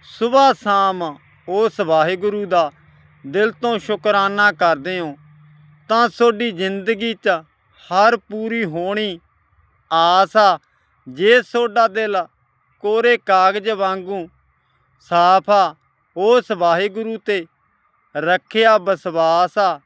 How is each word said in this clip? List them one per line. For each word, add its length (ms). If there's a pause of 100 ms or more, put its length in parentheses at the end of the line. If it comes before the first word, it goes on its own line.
ਸੁਬਾਹ 500
ਸ਼ਾਮ 640 (320)
ਉਸ 320
ਵਾਹਿਗੁਰੂ 680
ਦਾ 240 (560)
ਦਿਲ 260
ਤੋਂ 260
ਸ਼ੁਕਰਾਨਾ 720
ਕਰਦੇ 480
ਹੋ, 160 (720)
ਤਾਂ 200
ਤੁਹਾਡੀ 420
ਜ਼ਿੰਦਗੀ 640
'ਚ 140 (640)
ਹਰ 260
ਪੂਰੀ 480
ਹੋਣੀ 560 (720)
ਆਸ 440
ਆ। 220 (500)
ਜੇ 340
ਤੁਹਾਡਾ 460
ਦਿਲ 380 (540)
ਕੋਰੇ 360
ਕਾਗਜ਼ 540
ਵਾਂਗੂ 580 (840)
ਸਾਫ਼ 400
ਆ, 240 (420)
ਉਸ 340
ਵਾਹਿਗੁਰੂ 680
ਤੇ 280 (680)
ਰੱਖਿਆ 640
ਵਿਸ਼ਵਾਸ 800
ਆ। 280